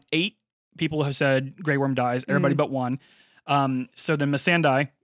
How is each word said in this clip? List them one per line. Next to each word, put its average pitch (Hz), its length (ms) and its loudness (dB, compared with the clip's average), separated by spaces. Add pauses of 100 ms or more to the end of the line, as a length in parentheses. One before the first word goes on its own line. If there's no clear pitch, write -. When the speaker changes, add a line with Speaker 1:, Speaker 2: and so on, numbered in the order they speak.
(120)
Speaker 1:
Eight 165 260 -2 (400)
people 156 260 -2
have 139 120 -2
said 135 460 0
Grey 151 160 0
Worm 135 180 0
dies, 123 320 -2
everybody 139 260 2
Speaker 2:
Mm. 139 40 -2
Speaker 1:
but 147 120 0
one. 131 300 -4 (480)
Um, 131 480 0
so - 200 -2
then 143 160 0
Missandei 143 580 2 (140)